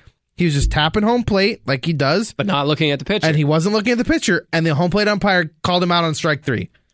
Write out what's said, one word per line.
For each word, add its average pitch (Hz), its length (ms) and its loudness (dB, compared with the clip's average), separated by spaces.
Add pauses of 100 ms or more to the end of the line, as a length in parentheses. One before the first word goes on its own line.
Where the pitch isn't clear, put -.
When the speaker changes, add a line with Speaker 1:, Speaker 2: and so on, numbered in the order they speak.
(360)
Speaker 1:
He 175 100 0
was 156 80 2
just 139 180 0
tapping 160 320 2
home 233 200 2
plate 202 420 0
like 135 200 -2
he 170 80 0
does. 151 400 0
Speaker 2:
But - 140 -4
not 143 200 0
looking 151 240 0
at 139 80 -2
the 139 60 -12
pitcher. - 220 -2
Speaker 1:
And 156 80 2
he 151 80 2
wasn't 160 320 0
looking 214 160 0
at 240 80 0
the 247 60 0
pitcher. 214 480 0
And 165 120 0
the 160 100 0
home 175 160 0
plate 208 160 0
umpire 190 440 0 (120)
called 180 200 0
him 175 80 0
out 175 120 0
on 160 120 -2
strike 151 280 -2
three 104 260 -4 (240)